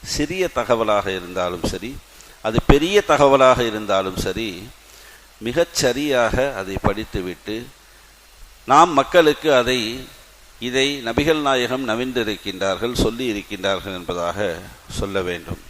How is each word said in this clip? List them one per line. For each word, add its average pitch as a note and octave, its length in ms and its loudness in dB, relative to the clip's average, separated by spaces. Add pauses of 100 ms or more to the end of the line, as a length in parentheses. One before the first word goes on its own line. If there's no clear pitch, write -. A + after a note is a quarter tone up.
சிறிய E3+ 500 -4
தகவலாக A2 520 2
இருந்தாலும் F2+ 580 -4
சரி, G#2 320 -8 (460)
அது A2 240 0
பெரிய F#3 420 6
தகவலாக C3+ 580 6
இருந்தாலும் G2 500 -2
சரி, G2 520 -6 (680)
மிகச் B2 360 -2
சரியாக B2+ 840 0
அதை F#2+ 260 -6
படித்துவிட்டு G#2 840 -6 (1000)
நாம் D#3 260 6
மக்களுக்கு D3+ 600 4
அதை, B2 500 0 (540)
இதை C3+ 460 -2
நபிகள் D3+ 360 0
நாயகம் C3 480 -2
நவின்றிருக்கின்றார்கள், G#2+ 1040 -4
சொல்லி A#2 380 -2
இருக்கின்றார்கள் G2 640 -6
என்பதாக F2 640 -6 (320)
சொல்ல G2 320 -4
வேண்டும். F2 360 -8 (120)